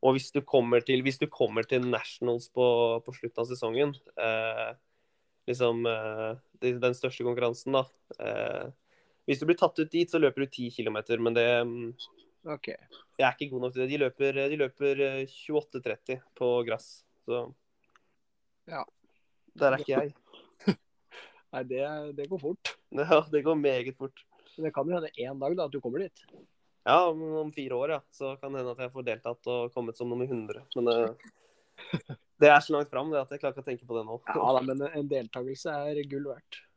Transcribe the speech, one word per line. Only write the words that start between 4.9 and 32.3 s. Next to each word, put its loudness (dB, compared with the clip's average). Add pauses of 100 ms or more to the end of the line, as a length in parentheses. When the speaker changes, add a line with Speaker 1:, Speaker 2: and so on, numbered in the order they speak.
Speaker 1:
liksom, 2
eh, -2 (260)
de-, 2
den 4
største -4
konkurransen, 0
da. 4 (340)
Eh, -4 (600)
hvis 2
du -4
blir 6
tatt 2
ut -2
dit, 0
så 2
løper 4
du -6
ti -6
kilometer, -4
men 2
det, 4 (160)
mm, -6 (520)
Speaker 2:
Ok. -10
Speaker 1:
jeg -8
er 4
ikke -8
god -4
nok -4
til -2
det. -4
De 0
løper, 0
de -4
løper, 0
eh, 0
tjueåtte -4
tretti -6 (160)
på 0 (140)
gress, -8 (220)
så -2 (1200)
Speaker 2:
Ja. -8 (720)
Speaker 1:
der 6
er 0
ikke -2
jeg. 0 (460)
Speaker 2:
<laughs> 0 (760)
Nei, -6
det, -6
det -8
går -6
fort. -6
Speaker 1:
<laughs> -20
Ja, 6
det 0
går 2
meget 0
fort. -12 (320)
Speaker 2:
Men -6
det -4
kan -2
jo -2
hende -4
en -6
dag -2
da, -2
at -8
du -6
kommer -6
dit. -8 (680)
Speaker 1:
Ja, 6
om, -4 (160)
om -4
fire -6
år, 0
ja. -2 (100)
Så -8
kan -10
det -6
hende -6
at -8
jeg -8
får -8
deltatt -6
og -2
kommet -6
som -4
nummer -2
hundre. -6 (140)
Men, 2
eh, -4
<laughs> - (220)